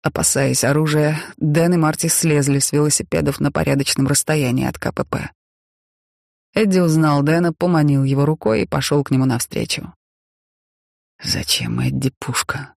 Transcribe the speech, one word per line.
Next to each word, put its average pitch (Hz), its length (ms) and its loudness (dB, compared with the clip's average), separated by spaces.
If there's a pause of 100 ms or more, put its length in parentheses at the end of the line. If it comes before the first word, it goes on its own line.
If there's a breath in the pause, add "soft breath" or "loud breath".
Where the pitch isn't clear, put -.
Опасаясь 135 600 -2
оружия, 151 560 0 (180 loud breath)
Дэн 165 360 2
и - 20 2
Марти 160 320 0
слезли 143 500 2
с - 140 -2
велосипедов 147 680 0
на 143 120 0
порядочном 139 540 0
расстоянии 135 600 0
от - 120 -6
К - 140 -6
П - 120 -4
П. - 260 -6 (1200)
Эдди 196 240 2
узнал 156 440 4
Дэна, 165 300 2
поманил 147 520 2
его 139 200 2
рукой 127 380 0
и - 40 -2
пошел 147 380 0
к - 60 -8
нему 131 140 2
навстречу. - 680 -4 (1300)
«Зачем - 580 -4
Эдди 131 380 -2
пушка? - 600 -8